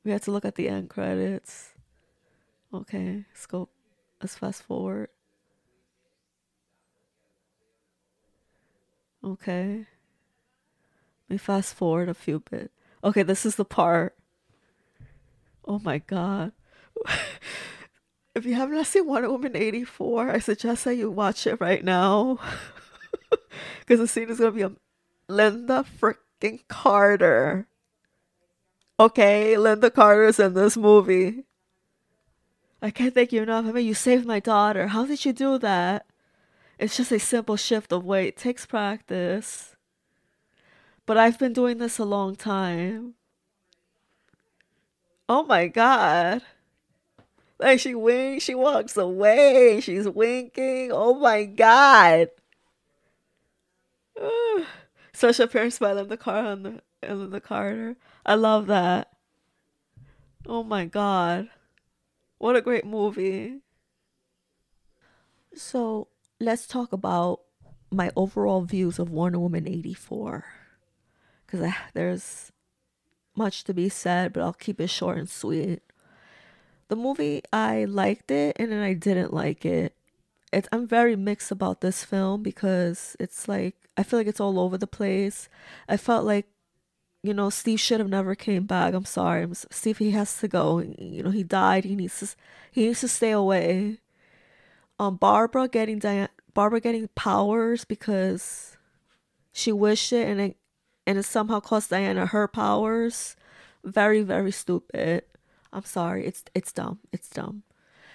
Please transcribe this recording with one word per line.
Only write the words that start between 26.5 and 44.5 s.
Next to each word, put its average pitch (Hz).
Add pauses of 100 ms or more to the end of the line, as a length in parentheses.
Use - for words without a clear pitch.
Carter. 190 (1300)
Okay, 220
Linda 220
Carter's 214
in 196
this 196
movie. 208 (1400)
"I 214
can't 247
thank 247
you 226
enough. 226
I 220
mean, 240
you 220
saved 247
my 220
daughter. 208
How 220
did 285
you 269
do 269
that?" 196 (760)
It's -
just 247
a 220
simple 220
shift 214
of 180
weight. 190
It -
takes 247
practice. 202 (1300)
But 220
I've 226
been 247
doing 247
this 233
a 226
long 196
time. 196 (2000)